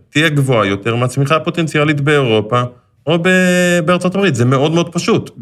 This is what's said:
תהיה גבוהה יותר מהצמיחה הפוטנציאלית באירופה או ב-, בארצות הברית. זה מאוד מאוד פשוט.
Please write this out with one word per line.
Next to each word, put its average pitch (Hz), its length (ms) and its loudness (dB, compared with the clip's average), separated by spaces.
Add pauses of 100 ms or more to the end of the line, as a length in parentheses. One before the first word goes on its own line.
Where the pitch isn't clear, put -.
(100)
תהיה 156 180 0
גבוהה 131 380 2
יותר 101 300 -2
מהצמיחה 131 400 0
הפוטנציאלית 151 640 -2
באירופה 123 640 0 (440)
או 165 160 0
ב-, 180 600 2
בארצות 180 300 0
הברית. 196 200 0
זה 117 100 0
מאוד 139 280 2
מאוד 170 200 0
פשוט. 175 380 -2 (120)